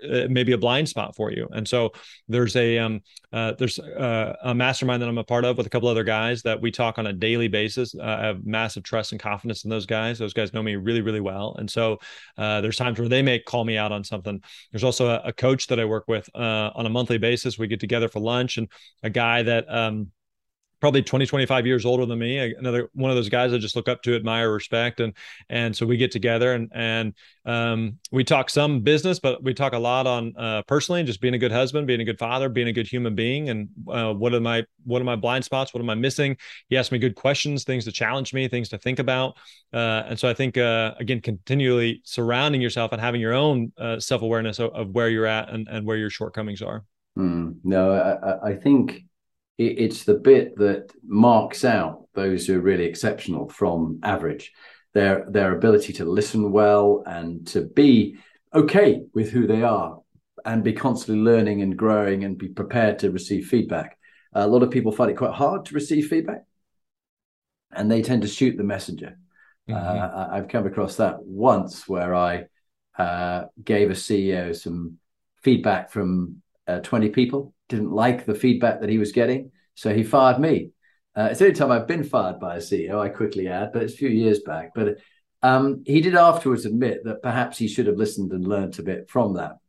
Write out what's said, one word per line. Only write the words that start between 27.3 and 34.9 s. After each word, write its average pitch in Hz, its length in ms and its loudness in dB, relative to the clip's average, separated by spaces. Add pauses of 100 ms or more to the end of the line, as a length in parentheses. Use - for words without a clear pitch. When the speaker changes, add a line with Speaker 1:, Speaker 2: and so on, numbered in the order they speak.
Speaker 1:
um, 117 540 -2 (120)
we 131 120 2
talk 135 260 2
some 143 320 2
business, 156 380 2
but 127 240 -2
we 131 100 -2
talk 135 200 -2
a 120 60 -4
lot 123 260 0
on, 117 320 -2
uh, 110 260 -4
personally, 170 400 0
just 117 180 -4
being 127 120 0
a 123 40 -2
good 117 140 0
husband, 131 360 0
being 120 140 0
a - 20 -4
good 113 160 -4
father, 127 300 -2
being 120 180 0
a 117 60 -2
good 113 140 -2
human 120 280 -4
being. 131 340 -2
And, 107 200 -6 (180)
uh, 113 260 -2
what 117 200 0
are 117 80 2
my, 117 240 0 (200)
what 123 160 -2